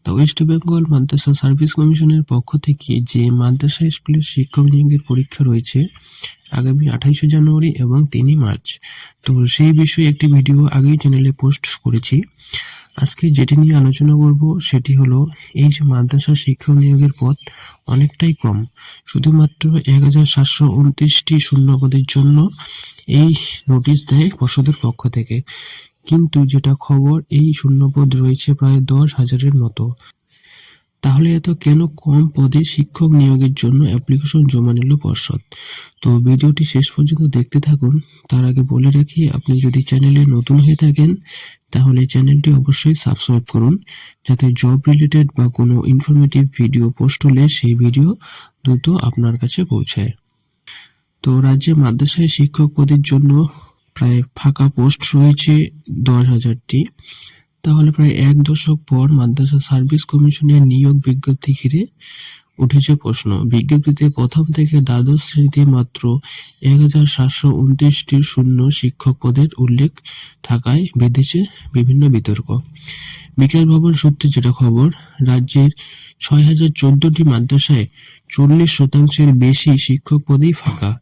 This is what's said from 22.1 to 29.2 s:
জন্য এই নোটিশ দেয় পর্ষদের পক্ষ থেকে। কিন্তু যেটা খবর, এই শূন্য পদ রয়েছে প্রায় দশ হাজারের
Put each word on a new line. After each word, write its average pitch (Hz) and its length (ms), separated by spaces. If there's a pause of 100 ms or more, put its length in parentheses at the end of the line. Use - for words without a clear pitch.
জন্য 143 240 (840)
এই 160 100 (400)
নোটিশ 135 280 (120)
দেয় 151 160 (120)
পর্ষদের 135 420
পক্ষ 117 200 (140)
থেকে। 113 220 (680)
কিন্তু 160 340 (120)
যেটা 139 220 (120)
খবর, 143 320 (220)
এই 156 80 (120)
শূন্য 135 220 (140)
পদ 143 140 (120)
রয়েছে 131 280 (100)
প্রায় 135 200 (140)
দশ 143 140 (120)
হাজারের 131 420